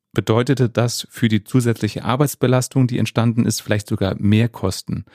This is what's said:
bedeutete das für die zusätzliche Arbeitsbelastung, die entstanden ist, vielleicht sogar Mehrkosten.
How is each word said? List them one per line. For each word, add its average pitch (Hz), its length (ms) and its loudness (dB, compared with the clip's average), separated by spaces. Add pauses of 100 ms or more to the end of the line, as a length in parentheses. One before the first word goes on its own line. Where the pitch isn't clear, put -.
(140)
bedeutete 123 560 2
das - 400 -2
für - 180 0
die 107 160 0
zusätzliche 117 600 -2
Arbeitsbelastung, 127 840 0
die 120 120 -2
entstanden 113 460 0
ist, 107 160 -2
vielleicht - 280 -4
sogar 98 300 -2
Mehrkosten. 101 880 0 (100)